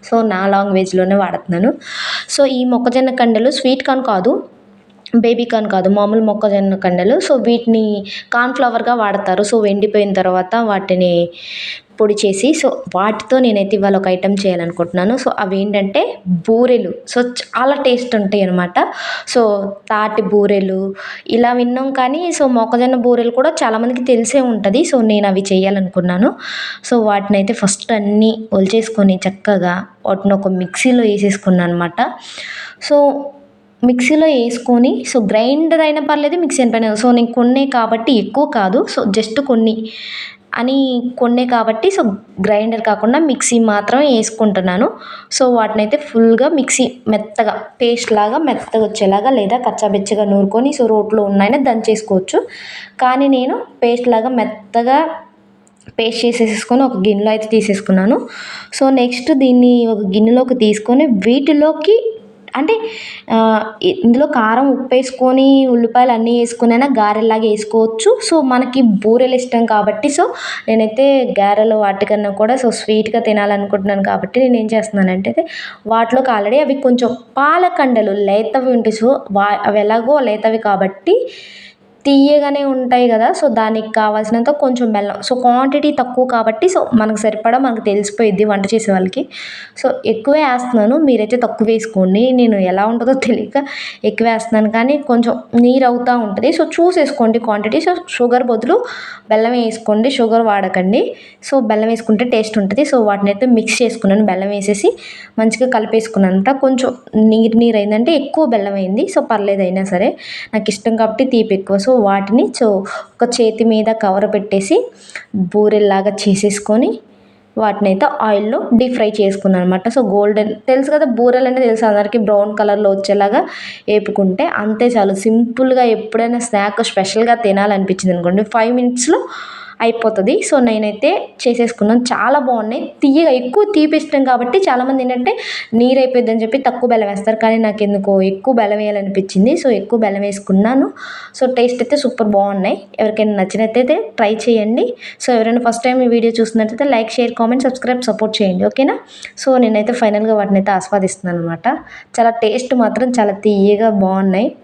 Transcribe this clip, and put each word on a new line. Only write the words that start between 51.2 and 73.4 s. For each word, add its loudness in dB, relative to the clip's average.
ఉన్నాయని 2
దంచేసుకోవచ్చు. 0
కానీ 2
నేను -2
పేస్ట్ 0
లాగా -2
మెత్తగా 0
పేస్ట్ -2
చేసేసుకొని 0
ఒక -6
గిన్నెలో 0
అయితే -6
తీసేసుకున్నాను. 2
So, 2
నెక్స్ట్ -2
దీన్ని 4
ఒక -6
గిన్నెలోకి 2
తీసుకొని 2
వీటిలోకి 2
అంటే, 0
ఆ, 2
ఇందులో 4
కారం, 2
ఉప్పు -4
వేసుకొని, 2
ఉల్లిపాయలు 2
అన్నీ 0
వేసుకునైనా 0
గారెల్లాగా 0
వేసుకోవచ్చు. 0
So, 2
మనకి 0
బూరెలు 2
ఇష్టం -2
కాబట్టి, 0
so, 2
నేనైతే 2
గారెలు 2
వాటికన్నా -2
కూడా, 2
so, 2
స్వీట్గా 0
తినాలనుకుంటున్నాను 0